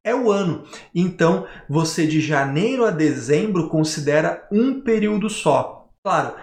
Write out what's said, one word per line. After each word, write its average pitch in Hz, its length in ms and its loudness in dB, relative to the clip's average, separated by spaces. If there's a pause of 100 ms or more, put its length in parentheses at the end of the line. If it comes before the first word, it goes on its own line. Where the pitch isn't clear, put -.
é 220 100 0
o 247 160 2
ano. 190 340 0 (300)
Então, 175 520 2 (200)
você 156 400 0
de 156 140 2
janeiro 151 640 0
a 208 60 2
dezembro 156 800 0
considera 156 840 0
um 269 300 0
período 208 480 0
só. - 580 -2 (160)
Claro, 151 380 -2